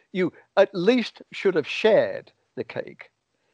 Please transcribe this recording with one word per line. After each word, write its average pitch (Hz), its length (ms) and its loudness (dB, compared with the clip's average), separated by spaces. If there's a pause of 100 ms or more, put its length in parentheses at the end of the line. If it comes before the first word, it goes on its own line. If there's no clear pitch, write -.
(120)
You 185 220 -2 (240)
at 196 160 4
least 208 480 0 (100)
should 185 240 -2
have 147 120 -2
shared 127 640 0 (240)
the 127 80 -6
cake. - 480 -14 (420)